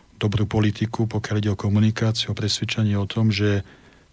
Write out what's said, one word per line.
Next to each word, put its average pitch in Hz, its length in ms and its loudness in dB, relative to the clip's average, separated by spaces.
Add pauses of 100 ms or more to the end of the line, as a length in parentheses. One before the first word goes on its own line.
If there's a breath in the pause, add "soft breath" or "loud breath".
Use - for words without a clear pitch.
(140 soft breath)
dobrú 104 320 0
politiku, 110 640 0
pokiaľ 107 320 -2
ide 107 80 0
o 95 80 -2
komunikáciu, 110 720 2
o 98 80 -6
presvedčenie 107 560 0
o 101 160 -2
tom, 110 240 2
že 101 320 0 (460 loud breath)